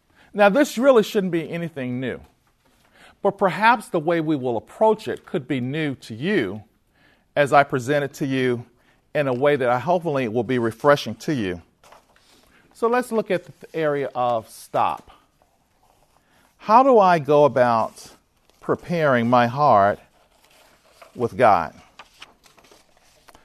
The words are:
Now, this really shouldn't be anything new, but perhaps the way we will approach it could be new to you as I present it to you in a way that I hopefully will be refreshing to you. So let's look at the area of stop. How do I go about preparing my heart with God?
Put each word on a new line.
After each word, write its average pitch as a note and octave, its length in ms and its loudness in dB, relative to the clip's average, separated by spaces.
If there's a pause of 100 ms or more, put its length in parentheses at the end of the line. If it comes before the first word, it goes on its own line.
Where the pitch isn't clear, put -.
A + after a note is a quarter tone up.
(320)
Now, G3+ 160 4
this B3 280 0
really B3 260 4
shouldn't F#3+ 280 -4
be E3 180 -4
anything C3+ 520 -8
new, G#2 200 -8 (1000)
but G3 100 0
perhaps G#3 560 0
the F3 120 -2
way E3+ 200 -2
we D#3+ 140 -2
will B2+ 220 -4
approach G#3+ 500 -2
it - 180 -8
could B2+ 220 -8
be C#3 140 -4
new C#3 360 -6
to - 180 -16
you A2 500 -4 (720)
as C#3+ 160 0
I C#3+ 100 6
present C#3+ 420 -2
it C3+ 100 -10
to D3+ 120 -6
you B2+ 400 -2 (480)
in D3 140 -2
a B2+ 60 -2
way D3 200 2
that C3+ 140 0
I B2 100 2
hopefully D3+ 480 -2
will A2+ 160 -2
be B2 160 -2
refreshing A#2+ 580 0
to - 160 -8
you. F#2 300 -6 (1080)
So - 160 -4
let's B3 240 -2
look G#3+ 180 -4
at F3 140 -2
the - 320 -18
area C#3+ 380 -2
of A#2+ 340 -2
stop. - 640 -6 (1400)
How A3+ 260 4
do C4 160 4
I F3+ 200 4
go D3 260 4
about A#2+ 680 0 (500)
preparing C#3+ 680 -2
my B2 180 4
heart A#2 540 2 (1120)
with A#2 220 -6
God? F#2+ 380 2 (1700)